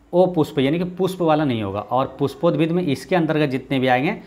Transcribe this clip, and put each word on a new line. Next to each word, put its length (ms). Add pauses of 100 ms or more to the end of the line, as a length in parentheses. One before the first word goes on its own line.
अपुष्प, 520
यानी 200
कि 60
पुष्प 380
वाला 220
नहीं 180
होगा। 180
और 380
पुष्पोद्भिद 540
में 100
इसके 340
अंतर्गत 320
जितने 300
भी 80
आएंगे 400